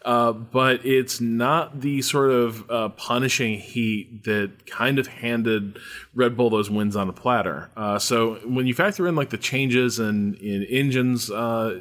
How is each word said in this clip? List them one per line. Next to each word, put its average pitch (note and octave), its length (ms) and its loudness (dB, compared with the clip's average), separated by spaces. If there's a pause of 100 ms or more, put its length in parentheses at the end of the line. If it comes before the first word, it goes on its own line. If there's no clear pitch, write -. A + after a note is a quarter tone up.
uh, A#2+ 260 4
but A#2+ 540 0
it's C3 360 2
not C3 600 0
the C#3 200 0
sort C3+ 300 2
of, A#2 400 0
uh, A2+ 180 0
punishing B2 680 0
heat A2 640 -4
that G#2 420 -2
kind C3+ 320 0
of C3 100 0
handed A2+ 680 -2 (380)
Red A#2+ 200 2
Bull A#2+ 140 4
those G#2+ 200 2
wins G#2 260 0
on G2 140 0
a F2+ 40 -4
platter. F#2 640 -2
Uh, G#2 220 -2
so A2+ 360 2 (100)
when B2+ 200 0
you B2+ 80 2
factor F#3 340 2
in, E3+ 80 0
like, C#3+ 140 0
the A2 80 -4
changes B2 640 0
in, G#2 360 0
in G2+ 280 -4
engines, B2+ 640 0
uh, A2+ 520 -2